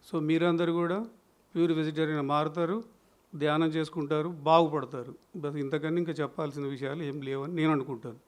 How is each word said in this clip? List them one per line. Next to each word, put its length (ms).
So 80
మీరందరూ 420
కూడా 180
ప్యూర్ 260
వెజిటేరియన్ 540
మారుతారు, 640
ధ్యానం 320
చేసుకుంటారు, 540
బాగుపడతారు. 640
బస్ 220
ఇంతకన్నా 380
ఇంకా 180
చెప్పాల్సిన 440
విషయాలు 340
ఏం 180
లేవని 320
నేను 180
అనుకుంటాను. 520